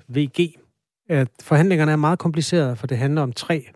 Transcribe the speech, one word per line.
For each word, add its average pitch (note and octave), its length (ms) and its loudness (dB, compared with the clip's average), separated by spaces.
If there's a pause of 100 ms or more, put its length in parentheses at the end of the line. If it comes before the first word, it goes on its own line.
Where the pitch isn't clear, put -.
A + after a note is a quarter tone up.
V C#3 200 -2 (120)
G, - 0 - (720)
at C#3 180 2 (160)
forhandlingerne D#3 480 2
er D#3 40 2
meget D3+ 240 0
komplicerede, D#3 560 0
for B2+ 120 -10
det B2 100 -2
handler C#3+ 240 0
om B2 120 -4
tre - 320 -6 (100)